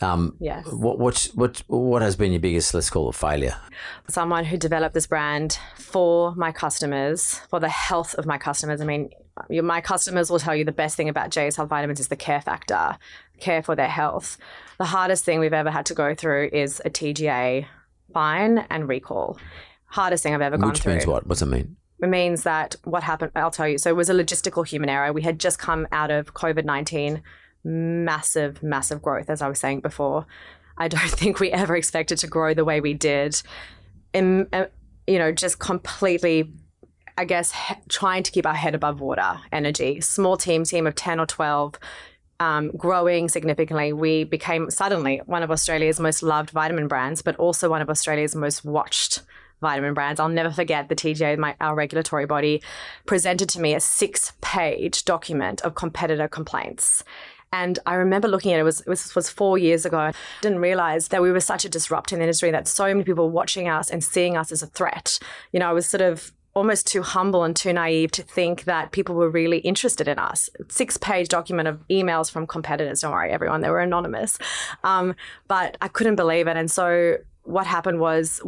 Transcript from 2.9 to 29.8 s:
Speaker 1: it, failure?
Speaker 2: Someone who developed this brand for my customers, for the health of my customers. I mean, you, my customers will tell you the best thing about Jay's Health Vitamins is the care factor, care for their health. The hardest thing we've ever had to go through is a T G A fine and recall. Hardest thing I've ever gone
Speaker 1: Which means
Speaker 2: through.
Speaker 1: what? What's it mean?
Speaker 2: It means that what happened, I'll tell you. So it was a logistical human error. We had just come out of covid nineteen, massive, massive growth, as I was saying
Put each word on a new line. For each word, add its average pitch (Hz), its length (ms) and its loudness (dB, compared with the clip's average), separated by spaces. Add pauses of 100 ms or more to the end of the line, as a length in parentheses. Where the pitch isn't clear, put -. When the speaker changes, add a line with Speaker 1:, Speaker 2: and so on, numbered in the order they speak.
Speaker 1:
it, - 60 -4
failure? 71 400 0 (540)
Speaker 2:
Someone 170 340 0
who 165 140 -2
developed 160 380 0
this 160 120 0
brand 147 500 -2 (200)
for 170 580 2
my 170 160 -2
customers, 147 880 -2 (100)
for 165 120 -2
the 156 80 0
health - 460 -2
of 147 100 -4
my 147 120 -2
customers. 147 440 -4
I 151 40 -4
mean, 147 260 -4 (380)
you, 165 140 0
my 170 160 0
customers 175 500 0
will 175 100 4
tell 151 160 0
you 151 100 0
the 156 60 0
best 156 260 -2
thing 156 100 0
about 151 220 -2
Jay's 147 260 0
Health 151 140 -4
Vitamins 147 320 -2
is - 80 -4
the - 80 -2
care 147 240 -2
factor, - 560 -2 (420)
care 165 240 0
for 165 100 -2
their 143 140 2
health. - 500 -2 (400)
The 185 80 -2
hardest 185 380 2
thing 160 160 2
we've 156 140 4
ever 151 180 2
had 147 160 -2
to 165 60 -4
go 147 200 0
through 147 380 0
is 143 320 0
a 165 60 -2
T 151 240 -4
G 151 160 0
A 127 360 0 (480)
fine 180 560 2
and 156 200 -4
recall. - 480 -4 (480)
Hardest 185 380 0
thing 151 100 0
I've 143 80 0
ever 143 160 2
gone - 140 2
Speaker 1:
Which - 140 0
means 90 180 2
Speaker 2:
through. 80 100 2
Speaker 1:
what? 58 140 -2
What's - 140 0
it 85 40 2
mean? 67 320 -2 (240)
Speaker 2:
It 180 80 2
means 175 340 0
that 156 400 -2
what 165 200 -4
happened, 156 320 -4
I'll 165 160 0
tell 156 160 -2
you. 147 100 2
So 170 120 0
it 165 60 4
was 175 140 4
a 190 40 4
logistical 175 540 0
human 147 220 -2
error. 143 240 0
We 160 80 -2
had 160 180 -2
just 175 180 0
come 160 340 -2
out 151 200 0
of 147 220 -2
covid 160 320 0
nineteen, 147 560 -2 (420)
massive, 165 1000 -2
massive 147 400 -2
growth, 151 280 -2
as 151 120 -4
I 143 60 -2
was 139 120 -4
saying 139 220 -2